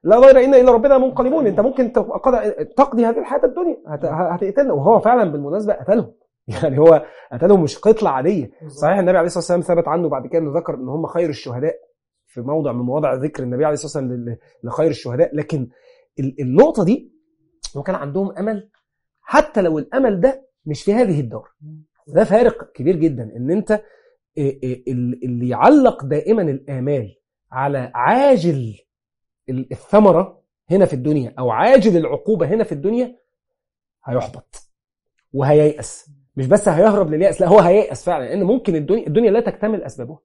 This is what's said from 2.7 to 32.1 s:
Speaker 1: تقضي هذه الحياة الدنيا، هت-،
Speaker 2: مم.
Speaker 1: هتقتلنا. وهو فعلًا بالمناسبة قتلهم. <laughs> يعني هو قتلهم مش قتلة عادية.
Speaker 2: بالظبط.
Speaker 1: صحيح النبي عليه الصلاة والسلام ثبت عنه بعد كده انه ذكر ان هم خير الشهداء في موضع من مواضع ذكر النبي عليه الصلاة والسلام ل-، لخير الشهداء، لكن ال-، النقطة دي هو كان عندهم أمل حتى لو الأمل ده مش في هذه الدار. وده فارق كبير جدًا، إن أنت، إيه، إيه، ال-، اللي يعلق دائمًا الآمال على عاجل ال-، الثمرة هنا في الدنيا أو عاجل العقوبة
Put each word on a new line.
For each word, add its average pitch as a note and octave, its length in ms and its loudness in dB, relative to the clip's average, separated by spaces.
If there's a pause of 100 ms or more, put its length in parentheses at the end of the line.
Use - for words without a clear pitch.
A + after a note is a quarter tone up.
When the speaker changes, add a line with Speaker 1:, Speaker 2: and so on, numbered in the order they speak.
Speaker 1:
تقضي A#3 300 2
هذه A#3+ 120 -2
الحياة - 260 -4
الدنيا، F4 320 -4 (100)
هت-، D3+ 200 -8
Speaker 2:
مم. D3 40 -4 (220)
Speaker 1:
هتقتلنا. G3+ 400 -2
وهو E3+ 280 4
فعلًا A3 320 2
بالمناسبة D3+ 400 -6
قتلهم. - 400 -2 (360)
<laughs> G#2 140 -8
يعني C#3 160 -2
هو D#3 260 8 (280)
قتلهم F3 300 2
مش - 160 -4
قتلة G#3+ 320 2
عادية. C#3 400 -4 (120)
Speaker 2:
بالظبط. C#3+ 200 -18
Speaker 1:
صحيح F3 160 2
النبي F#3 200 2
عليه E3+ 80 0
الصلاة F3 140 -6 (180)
والسلام - 20 0 (160)
ثبت E3+ 120 -2
عنه E3 200 -2
بعد C3+ 180 -6
كده E3 160 -4
انه D3 160 -4
ذكر C#3+ 160 -6
ان B2+ 140 -12
هم D#3 180 -6
خير E3+ 220 -4
الشهداء C3 460 -8 (520)
في - 140 -16
موضع C#3+ 320 -4
من B2 100 -6
مواضع C3+ 320 -2
ذكر C#3 280 -8
النبي B2+ 220 -4
عليه D3+ 100 0
الصلاة C#3+ 300 -8
والسلام B2 240 -8
ل-، A#2 80 -10 (280)
لخير D3+ 260 -2
الشهداء، C#3 460 -4
لكن C#3+ 320 -6 (520)
ال-، C3+ 200 -6
النقطة F#3 440 4
دي G#3+ 280 -2 (640)
هو C#3 60 -10
كان F#3 120 -6
عندهم F3 440 -6
أمل G#3 300 -8 (600)
حتى C#4 340 0
لو D#3+ 160 0
الأمل G#3+ 420 -2
ده C4+ 260 0 (200)
مش D3+ 160 -8
في G3+ 120 0
هذه F#3+ 260 0
الدار. A2 280 -12 (580)
وده D3 180 2
فارق - 480 0
كبير E3 240 -2
جدًا، B2 400 -4
إن B2+ 140 -6
أنت، G#3 300 -2 (580)
إيه، C#3 240 -4
إيه، B2+ 300 -8
ال-، B2 320 -4
اللي B2 240 -6
يعلق G#3 560 4
دائمًا D#3+ 380 -2
الآمال C3+ 760 -6 (360)
على C3 420 -6
عاجل D#3+ 800 0 (760)
ال-، B2+ 220 -6
الثمرة F#3+ 680 2 (300)
هنا F#3+ 140 4
في - 100 -2
الدنيا C3 440 -4
أو B2+ 120 -2
عاجل F#3+ 460 4
العقوبة D#3+ 500 -2